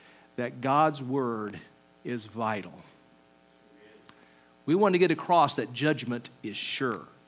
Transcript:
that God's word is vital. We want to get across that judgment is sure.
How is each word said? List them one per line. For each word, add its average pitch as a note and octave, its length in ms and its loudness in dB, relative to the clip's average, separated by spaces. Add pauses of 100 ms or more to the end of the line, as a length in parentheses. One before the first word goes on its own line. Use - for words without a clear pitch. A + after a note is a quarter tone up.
(360)
that B2+ 240 -6
God's C#3+ 420 2
word A#2 600 -4 (420)
is A#2+ 220 -8
vital. G#2 480 -6 (1900)
We D3+ 100 4
want G3 180 6
to F3+ 60 4
get F3 120 6
across D#3+ 440 2
that A#2+ 160 -4
judgment B2 580 -2 (140)
is G2+ 140 -8
sure. A2 500 -4 (200)